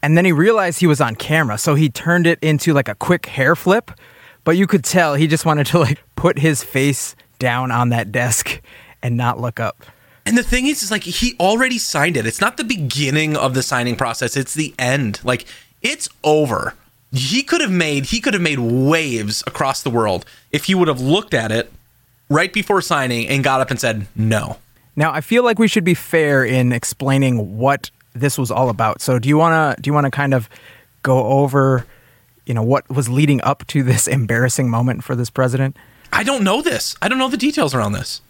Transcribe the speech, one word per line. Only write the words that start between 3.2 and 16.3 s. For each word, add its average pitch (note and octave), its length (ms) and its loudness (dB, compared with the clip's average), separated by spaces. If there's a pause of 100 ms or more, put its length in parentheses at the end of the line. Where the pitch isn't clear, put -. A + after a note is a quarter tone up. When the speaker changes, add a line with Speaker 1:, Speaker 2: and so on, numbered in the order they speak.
Speaker 1:
hair C#3 280 2
flip. G3 360 0 (540)
But E3 120 2
you G3 100 4
could F3 180 2
tell E3 300 2
he D3+ 120 2
just D#3 200 0
wanted D3 220 2
to, E3+ 100 2
like, D3 240 2 (140)
put - 220 2
his D3 240 0
face - 520 -2 (240)
down B2+ 320 -2
on A#2+ 200 2
that A#2 220 -2
desk A#2+ 480 -2 (420)
and A#2+ 140 -2
not A#2+ 240 -2
look A#2 180 -6
up. A2+ 240 -6 (440)
Speaker 2:
And A3+ 100 0
the B3 60 2
thing B3 240 0
is, D4 160 -2
is, F#3+ 80 -6
like, G#3+ 140 -4
he G3+ 360 -6
already A#3 380 2
signed D#3+ 400 -2
it. A2 80 -2
It's - 140 -4
not G#3+ 180 -2
the A#3 60 -4
beginning D3+ 720 -2
of C3 180 -2
the B2+ 80 0
signing B2 340 -2
process. A#2 400 -4
It's C3+ 160 -4
the D#3 260 -6
end. B2+ 460 -2
Like, B2+ 220 -4 (340)
it's C#4+ 280 -6 (140)
over. D3+ 520 0 (380)